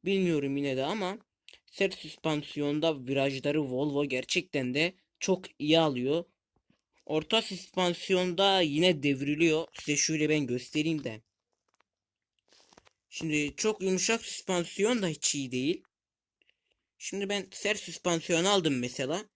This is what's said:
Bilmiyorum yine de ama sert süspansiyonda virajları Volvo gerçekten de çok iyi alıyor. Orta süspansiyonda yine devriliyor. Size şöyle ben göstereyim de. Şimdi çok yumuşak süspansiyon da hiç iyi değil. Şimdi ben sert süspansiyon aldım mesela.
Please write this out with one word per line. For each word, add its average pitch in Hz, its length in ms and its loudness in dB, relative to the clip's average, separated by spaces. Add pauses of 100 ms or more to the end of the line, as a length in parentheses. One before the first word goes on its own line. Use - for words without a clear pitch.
Bilmiyorum 165 520 2
yine 139 200 0
de 135 60 0
ama 196 340 -2 (480)
sert - 280 -2
süspansiyonda 147 1120 -2
virajları 139 560 0
Volvo 139 420 0
gerçekten 127 680 -2
de 165 200 2 (260)
çok 185 260 0 (140)
iyi 151 200 6
alıyor. 147 460 2 (800)
Orta 156 360 0
süspansiyonda 185 1200 2
yine 156 420 2
devriliyor. 151 680 2
Size 147 240 -4
şöyle 151 320 0
ben 151 180 2
göstereyim 151 560 -2
de. 110 180 -10 (1900)
Şimdi 151 460 -2
çok 214 260 -2
yumuşak 190 440 0
süspansiyon 196 760 -2
da 185 60 0
hiç - 280 -2
iyi 135 160 -4
değil. 139 320 -2 (1120)
Şimdi 196 320 -6
ben 202 220 -2
sert 202 280 -2
süspansiyon 170 680 0
aldım 165 340 4
mesela. 135 460 -4 (100)